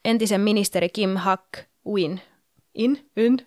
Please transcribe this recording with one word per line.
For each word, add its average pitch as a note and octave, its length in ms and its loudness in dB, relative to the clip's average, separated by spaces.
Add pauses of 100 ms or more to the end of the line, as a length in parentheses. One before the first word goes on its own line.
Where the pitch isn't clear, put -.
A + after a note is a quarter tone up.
entisen A3 360 2
ministeri G3+ 480 0
Kim F#3+ 280 -2
Hak-win. F#3 1040 -4 (540)
In? B3+ 420 -2
Yn? A#3 200 4 (100)